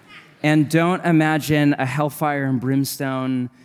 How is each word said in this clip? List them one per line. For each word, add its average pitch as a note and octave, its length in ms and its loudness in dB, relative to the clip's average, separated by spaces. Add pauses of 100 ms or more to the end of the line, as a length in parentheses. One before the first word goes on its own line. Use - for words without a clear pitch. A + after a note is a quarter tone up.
(420)
and D3+ 260 4
don't E3+ 360 0
imagine D3+ 720 2
a C3 80 -2
hellfire C#3+ 600 -2
and C3 140 0
brimstone C3 880 -2 (140)